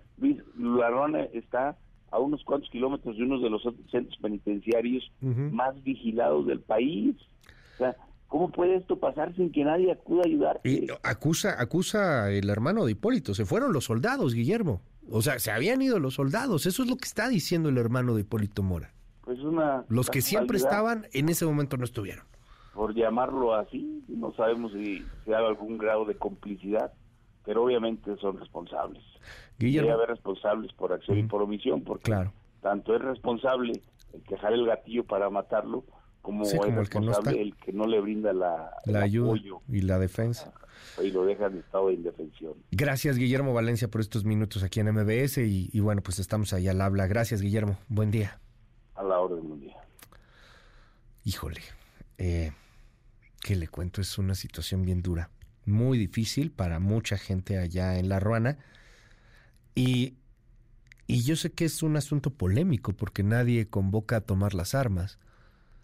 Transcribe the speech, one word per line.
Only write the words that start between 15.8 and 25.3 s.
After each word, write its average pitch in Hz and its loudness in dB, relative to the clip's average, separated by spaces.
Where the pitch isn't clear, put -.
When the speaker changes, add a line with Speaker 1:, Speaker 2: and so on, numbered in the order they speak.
Speaker 2:
ido 254 4
los 131 0
soldados, 165 0
eso 190 2
es 240 2
lo 254 0
que - -10
está 226 -2
diciendo 165 2
el 127 4
hermano 123 2
de 107 4
Hipólito 104 -2
Mora. 90 -2
Speaker 1:
Pues 123 -6
una 151 0
Speaker 2:
Los 123 2
que 139 0
siempre 208 0
Speaker 1:
casualidad. 208 2
Speaker 2:
estaban, 220 -6
en 143 2
ese 170 0
momento 147 0
no 127 -2
estuvieron. 98 -8
Speaker 1:
Por 107 -2
llamarlo 117 2
así, 294 -4
no 123 -6
sabemos 117 0
si, 101 -6
si 110 -2